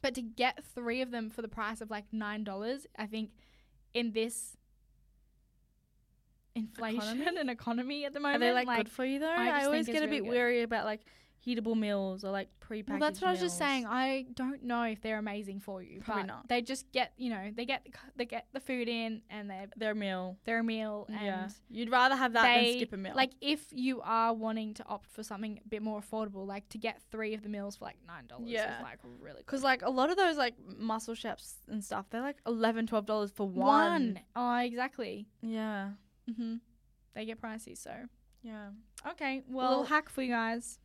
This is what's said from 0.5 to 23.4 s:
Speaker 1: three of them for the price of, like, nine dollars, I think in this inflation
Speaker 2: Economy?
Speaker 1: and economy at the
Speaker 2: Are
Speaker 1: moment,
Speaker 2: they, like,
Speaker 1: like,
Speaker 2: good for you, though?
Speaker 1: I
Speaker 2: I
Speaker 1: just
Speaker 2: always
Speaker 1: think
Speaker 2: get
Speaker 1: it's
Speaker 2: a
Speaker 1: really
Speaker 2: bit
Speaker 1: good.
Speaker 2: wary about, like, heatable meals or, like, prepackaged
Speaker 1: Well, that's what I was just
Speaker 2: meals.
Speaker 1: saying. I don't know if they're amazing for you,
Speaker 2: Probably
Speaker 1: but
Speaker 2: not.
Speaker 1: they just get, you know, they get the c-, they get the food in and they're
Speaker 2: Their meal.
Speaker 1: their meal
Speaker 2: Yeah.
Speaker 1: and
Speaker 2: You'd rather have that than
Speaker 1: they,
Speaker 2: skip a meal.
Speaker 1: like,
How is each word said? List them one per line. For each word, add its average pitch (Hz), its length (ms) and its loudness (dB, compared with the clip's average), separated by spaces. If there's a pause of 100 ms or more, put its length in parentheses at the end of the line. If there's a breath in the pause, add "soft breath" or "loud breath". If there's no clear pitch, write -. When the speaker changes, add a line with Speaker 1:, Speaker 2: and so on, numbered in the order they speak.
Speaker 1:
three 240 380 -2
of 247 100 -2
them 226 180 -4
for 226 120 -10
the 226 60 -6
price 220 320 -6
of, 214 100 -10
like, 208 220 -8
nine 214 320 -4
dollars, 214 420 -4 (120)
I 214 100 -6
think 220 240 -6 (640 soft breath)
in 233 180 0
this 226 460 -2 (2000)
inflation 226 680 -2
Speaker 2:
Economy? 349 180 2
Speaker 1:
and 285 100 0
economy 254 560 -2
at 285 80 -4
the 285 60 -4
Speaker 2:
Are 294 40 -4
Speaker 1:
moment, 277 180 4
Speaker 2:
they, 240 120 8
like, 247 140 4
Speaker 1:
like, 240 100 2
Speaker 2:
good 220 120 0
for 254 160 -2
you, 269 140 0
though? 311 80 0
Speaker 1:
I 330 200 4
Speaker 2:
I - 120 4
Speaker 1:
just 277 60 4
Speaker 2:
always 302 200 4
Speaker 1:
think 233 120 -2
Speaker 2:
get 302 60 4
Speaker 1:
it's 311 40 2
Speaker 2:
a - 20 0
Speaker 1:
really 285 120 2
Speaker 2:
bit 208 80 -2
Speaker 1:
good. 240 60 2
Speaker 2:
wary 240 260 4
about, 233 240 0
like, 214 160 -2 (440 soft breath)
heatable 226 320 0
meals 202 460 0
or, 196 80 -4
like, 196 160 -2 (140)
prepackaged 214 280 -8
Speaker 1:
Well, 285 100 0
that's 302 220 2
what 370 60 2
I 359 40 6
was 359 100 2
just 359 180 0
Speaker 2:
meals. 294 100 4
Speaker 1:
saying. 262 180 2
I 262 460 0
don't 262 300 -4
know 240 200 0
if 214 180 -2
they're 220 180 -2
amazing 202 400 -6
for 196 240 -8
you, - 160 -14
Speaker 2:
Probably 208 240 -2
Speaker 1:
but 196 40 -4
Speaker 2:
not. 220 200 -10
Speaker 1:
they 247 140 4
just 262 320 -6
get, 254 240 2
you 247 120 -4
know, 202 240 -4
they 240 120 -4
get 262 180 -2
the 262 80 -20
c-, - 240 -18
they 247 100 0
get 226 280 -8
the 269 80 -4
food 247 260 -2
in 226 420 -2
and 208 200 -10
they're 196 260 -8
Speaker 2:
Their 214 180 0
meal. 190 520 -2
Speaker 1:
their 233 180 2
meal 214 460 -2
Speaker 2:
Yeah. 208 340 -2
Speaker 1:
and 202 100 -8 (160)
Speaker 2:
You'd 226 220 -4
rather 254 240 8
have 254 180 2
that 226 100 8
than 240 200 10
Speaker 1:
they, 240 140 6
Speaker 2:
skip 233 160 -2
a 196 40 -6
meal. 196 180 -6
Speaker 1:
like, 262 260 4